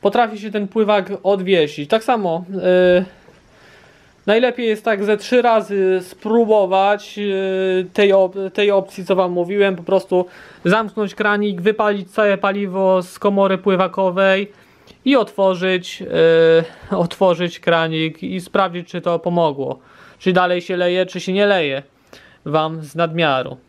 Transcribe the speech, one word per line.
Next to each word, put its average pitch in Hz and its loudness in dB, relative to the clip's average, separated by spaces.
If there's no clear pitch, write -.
Potrafi 220 0
się 208 -12
ten 208 -6
pływak 202 -2
odwiesić. 180 -2
Tak 220 0
samo, 185 -2
y, 185 0
najlepiej 240 2
jest 214 -2
tak 208 0
ze 208 2
trzy 240 0
razy 196 2
spróbować, 208 0
y, 190 -2
tej 202 4
op-, 190 2
tej 202 0
opcji, 190 -2
co 185 0
wam 180 0
mówiłem, 190 0
po 175 -14
prostu 180 0
zamknąć 208 -2
kranik, 208 -2
wypalić 208 -2
całe 202 0
paliwo 190 0
z - -16
komory 196 0
pływakowej 190 0
i 269 4
otworzyć, 185 -2
y, 190 -2
otworzyć 175 0
kranik 160 -2
i 185 -8
sprawdzić, 180 -4
czy 175 -10
to 170 -2
pomogło. 151 -2
Czy 190 -2
dalej 180 2
się 185 -6
leje, 180 0
czy 185 -10
się 185 -6
nie 202 2
leje 151 0
wam 156 -2
z 147 -18
nadmiaru. 156 -2